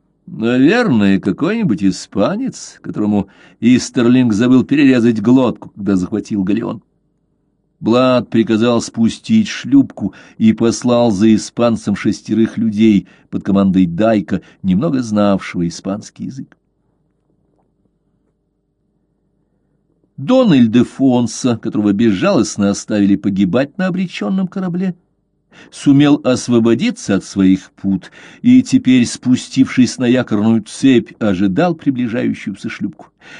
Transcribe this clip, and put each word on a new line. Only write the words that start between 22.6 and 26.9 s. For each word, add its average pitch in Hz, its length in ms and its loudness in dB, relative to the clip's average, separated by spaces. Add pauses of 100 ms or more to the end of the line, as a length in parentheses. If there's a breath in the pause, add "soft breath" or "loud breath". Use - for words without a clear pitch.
оставили 101 440 0
погибать 101 600 -2
на 185 80 -2
обречённом 190 600 -4
корабле, 185 480 -6 (760 loud breath)
сумел 147 540 2
освободиться 120 880 0